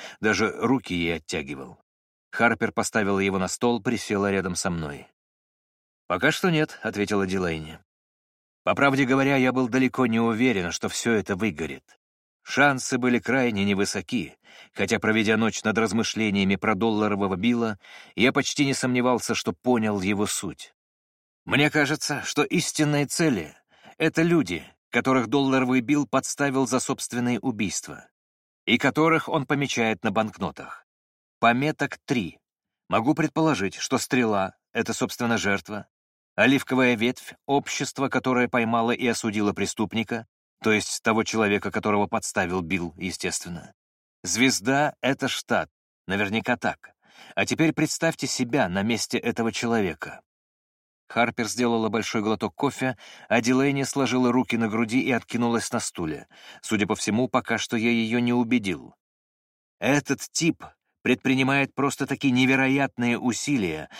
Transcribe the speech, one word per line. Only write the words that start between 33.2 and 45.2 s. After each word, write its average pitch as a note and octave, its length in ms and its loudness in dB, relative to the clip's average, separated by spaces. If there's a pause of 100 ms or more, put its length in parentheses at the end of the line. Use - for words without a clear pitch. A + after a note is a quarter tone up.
что - 240 -2
стрела — A2 560 0 (180)
это, - 220 -2
собственно, A#2 420 -2
жертва, G2 500 -2 (480)
оливковая B2+ 600 4
ветвь — A#2 400 -4 (120)
общество, C#3 640 -2
которое B2 400 0
поймало A#2 440 0
и A#2+ 140 -2
осудило G#2+ 460 0
преступника, G#2+ 720 -4 (360)
то A2 100 4
есть - 300 -2
того A2+ 220 2
человека, G#2 460 0
которого G#2 360 0
подставил F#2 560 -2
Билл, E2+ 340 -4
естественно. F2 800 -8 (480)
Звезда — B2+ 800 0
это C3+ 260 0